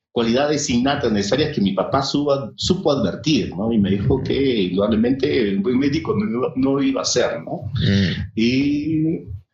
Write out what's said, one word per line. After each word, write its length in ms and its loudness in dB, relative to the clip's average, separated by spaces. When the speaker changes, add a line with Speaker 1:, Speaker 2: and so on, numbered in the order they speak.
Speaker 1:
cualidades 580 0
innatas 420 0
necesarias 440 0
que 60 0
mi 120 2
papá 280 0
suba-, 540 0
supo 360 0
advertir, 640 0
¿no? 160 -2
Y 80 2
me 120 2
dijo 320 2
que 400 0
indudablemente 920 0
un 80 0
buen 140 0
médico 400 0
no 120 0
iba, 260 -4
no 260 2
iba 200 0
a 40 -6
ser, 380 -2
¿no? 200 -10
Speaker 2:
Mm. 600 0
Speaker 1:
Y 920 0